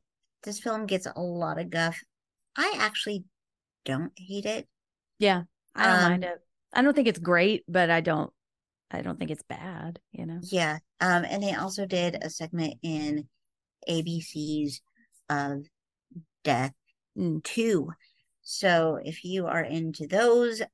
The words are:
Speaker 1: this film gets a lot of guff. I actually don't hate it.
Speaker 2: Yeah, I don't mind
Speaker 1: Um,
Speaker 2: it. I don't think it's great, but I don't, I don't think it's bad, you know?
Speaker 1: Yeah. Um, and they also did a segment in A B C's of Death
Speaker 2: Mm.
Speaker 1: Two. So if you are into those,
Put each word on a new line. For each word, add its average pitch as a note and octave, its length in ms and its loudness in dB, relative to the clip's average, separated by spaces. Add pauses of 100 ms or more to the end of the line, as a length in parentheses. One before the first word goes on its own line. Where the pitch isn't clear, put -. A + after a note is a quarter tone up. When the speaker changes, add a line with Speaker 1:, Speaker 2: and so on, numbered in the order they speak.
(440)
Speaker 1:
this G#3 160 -8
film A3 260 -4
gets F#3 200 -2
a - 140 -8
lot E3+ 380 -4
of F3 120 -6
guff. E3 300 0 (560)
I F4+ 220 0
actually G#3+ 460 -2 (600)
don't C3+ 320 -4
hate G3 300 -8
it. G#3+ 220 -4 (500)
Speaker 2:
Yeah, F#3+ 240 4 (320)
I F#3+ 120 4
don't F3+ 160 6
mind F3 220 4
Speaker 1:
Um, F3 60 -4
Speaker 2:
it. E3+ 80 -8 (340)
I B3+ 100 2
don't C#4+ 120 6
think C4 140 4
it's E3+ 100 2
great, F3 480 4
but F3 240 4
I E3 100 6
don't, D#3 320 0 (580)
I F3 120 -6
don't F3 160 -8
think D#3+ 140 -6
it's C#3+ 100 -10
bad, E3+ 560 -10 (140)
you E3+ 140 -10
know? E3 160 -8
Speaker 1:
Yeah. E3 360 0 (220)
Um, F3+ 280 4
and G3+ 140 -2
they G3 120 -2
also F#3+ 320 -4
did F3 360 0
a D#3+ 80 -6
segment E3 520 -4
in D3+ 460 -4 (600)
A E3 140 0
B E3 180 -4
C's D3+ 600 -4 (480)
of C#3+ 360 -4 (800)
Death C3+ 280 0 (440)
Speaker 2:
Mm. E3+ 260 0
Speaker 1:
Two. G#3+ 480 0 (520)
So E3 600 2
if D#3+ 220 -12
you F3+ 220 -4
are D#3+ 180 0
into D#3+ 420 -4
those, A#3 560 4 (120)